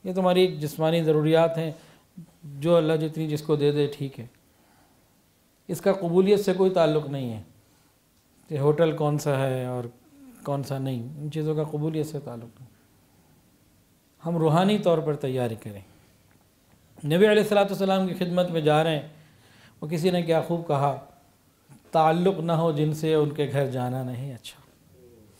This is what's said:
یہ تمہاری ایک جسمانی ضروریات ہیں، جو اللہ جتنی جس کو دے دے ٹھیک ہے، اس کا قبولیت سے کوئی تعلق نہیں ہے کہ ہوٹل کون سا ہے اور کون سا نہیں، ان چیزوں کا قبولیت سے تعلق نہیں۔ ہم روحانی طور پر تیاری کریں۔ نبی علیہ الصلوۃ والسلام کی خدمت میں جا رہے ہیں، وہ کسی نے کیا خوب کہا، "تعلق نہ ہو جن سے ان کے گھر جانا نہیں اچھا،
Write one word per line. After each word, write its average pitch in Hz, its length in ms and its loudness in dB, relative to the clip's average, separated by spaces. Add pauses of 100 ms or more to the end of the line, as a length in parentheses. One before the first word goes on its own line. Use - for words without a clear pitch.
یہ 190 100 -6
تمہاری 185 280 4
ایک 165 180 2
جسمانی 160 440 0
ضروریات 160 540 4
ہیں، 160 140 -4 (720)
جو 147 320 0
اللہ 160 180 4
جتنی 156 340 -4
جس 147 140 -4
کو 151 140 0
دے 147 160 2
دے 147 160 0 (100)
ٹھیک 135 220 -10
ہے، 113 60 -12 (1400)
اس 170 140 -6
کا 196 120 2
قبولیت 190 520 2
سے 185 80 0
کوئی 185 180 2
تعلق 151 380 2
نہیں 131 240 -6
ہے 107 100 -12 (1040)
کہ 151 120 -6
ہوٹل 151 320 2
کون 151 260 0
سا 143 220 -2
ہے 127 260 -2
اور 123 180 -6 (600)
کون 143 200 -6
سا 135 140 -8
نہیں، 131 260 -6 (140)
ان 147 140 -10
چیزوں 156 240 -4
کا 156 80 -2
قبولیت 156 420 -4
سے 151 140 -10
تعلق 120 420 -14
نہیں۔ - 140 -20 (1500)
ہم 170 120 -2
روحانی 165 400 2
طور 170 200 2
پر 151 180 -2
تیاری 127 400 -4
کریں۔ 104 260 -16 (1200)
نبی 151 100 0
علیہ 196 120 6
الصلوۃ 208 360 4
والسلام 190 440 0
کی 175 60 -4
خدمت 175 380 -2
میں 165 100 -2
جا 151 220 4
رہے 160 160 0
ہیں، - 80 -12 (720)
وہ 156 60 -10
کسی 160 220 0
نے 175 120 0
کیا 160 200 2
خوب 165 260 -6
کہا، 143 380 -2 (840)
"تعلق 165 480 2
نہ 165 120 -2
ہو 165 200 2
جن 151 220 0
سے 156 200 0
ان 151 160 2
کے 143 220 -4
گھر 135 160 0
جانا 127 360 -4
نہیں 127 300 -8
اچھا، - 280 -18 (800)